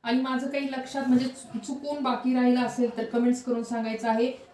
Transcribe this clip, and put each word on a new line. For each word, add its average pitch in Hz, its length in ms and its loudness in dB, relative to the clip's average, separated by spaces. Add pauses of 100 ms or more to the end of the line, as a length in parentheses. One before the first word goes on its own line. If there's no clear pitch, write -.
आणि 247 180 2
माझं 262 280 -2
काही 277 220 -4
लक्षात 254 360 -6
म्हणजे 254 200 4
चु-, - 320 -10
चुकून 285 440 -6
बाकी 254 300 0
राहिलं 247 280 4
असेल 233 360 0
तर 226 80 -2
कमेंट्स 247 380 2
करून 233 200 -2
सांगायचं 226 460 -2
आहे. 233 220 2 (220)